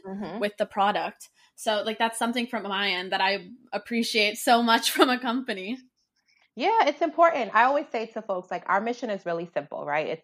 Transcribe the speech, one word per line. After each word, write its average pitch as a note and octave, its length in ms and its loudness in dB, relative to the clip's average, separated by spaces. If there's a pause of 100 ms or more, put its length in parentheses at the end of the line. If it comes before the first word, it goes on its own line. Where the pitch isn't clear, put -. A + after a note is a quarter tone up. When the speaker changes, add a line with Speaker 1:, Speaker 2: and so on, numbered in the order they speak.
Speaker 1:
Mm-hmm. G3 320 -8
Speaker 2:
with C#4+ 180 -4
the G#3 80 -2
product. G3 640 -2 (280)
So, G#3+ 260 -2
like, G#3+ 160 -4
that's A3+ 200 0
something A#3+ 280 -2
from A3+ 160 -6
my G3 260 -2
end F#3 240 -2
that F#3+ 80 0
I F#3+ 300 0 (200)
appreciate A3 680 0
so A#3+ 240 4
much A#3 280 4
<laughs> - 20 -2
from D4+ 180 4
a B3 100 0
company. A#3 560 -4 (800)
Speaker 1:
Yeah, F#4+ 320 2
it's D4 160 -2
important. D#4+ 520 2
I A3 100 6
always C#4+ 240 2
say A3+ 180 -4
to A3 160 -10
folks, F#3 280 -6
like, F3 160 -6
our F#3+ 140 2
mission A#3+ 300 -4
is G3 160 -6
really E3+ 260 -4
simple, D3 320 -6
right? D3 220 -2
It's D#3+ 180 -6